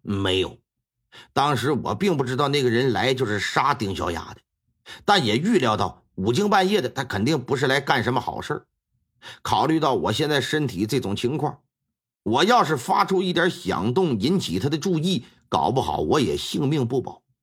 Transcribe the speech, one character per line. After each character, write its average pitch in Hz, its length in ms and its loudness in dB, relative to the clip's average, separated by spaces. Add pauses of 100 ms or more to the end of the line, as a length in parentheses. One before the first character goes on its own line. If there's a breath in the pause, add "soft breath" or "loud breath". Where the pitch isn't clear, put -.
？”“没 98 360 -2
有。 - 200 -4 (760 loud breath)
当 139 240 0
时 135 160 -2
我 107 240 -4
并 175 200 0
不 139 60 0
知 131 140 -4
道 143 100 2
那 139 160 0
个 123 80 2
人 123 220 2
来 110 200 2
就 127 140 -2
是 104 140 -2
杀 139 340 2
丁 98 220 -4
小 82 160 -4
雅 82 200 -8
的， - 80 -20 (640 loud breath)
但 196 220 4
也 104 100 2
预 185 220 2
料 113 180 2
到 - 280 -4 (100)
五 98 180 0
更 202 160 2
半 190 200 4
夜 202 120 2
的， 127 80 -2
他 135 140 -6
肯 107 220 -2
定 151 180 0
不 135 140 -2
是 135 100 0
来 135 140 2
干 139 240 0
什 127 100 0
么 123 60 0
好 - 200 -8
事 - 140 -6
儿。 - 120 -12 (760 loud breath)
考 117 240 2
虑 160 140 2
到 143 140 2
我 92 180 0
现 147 180 0
在 143 100 2
身 151 280 -2
体 95 180 -4
这 131 140 0
种 98 160 -4
情 131 200 -2
况， 139 260 -4 (600)
我 123 220 2
要 226 180 6
是 147 140 0
发 190 280 0
出 190 200 0
一 180 80 -2
点 165 180 2
响 92 420 -2
动， 143 280 2
引 165 180 2
起 92 220 -4
他 139 80 -2
的 156 100 -2
注 165 220 0
意， 180 260 -2 (220 loud breath)
搞 87 240 0
不 127 100 2
好 73 160 -2
我 78 220 2
也 78 160 0
性 139 320 -4
命 143 180 0
不 127 160 -2
保。” - 220 -12 (180)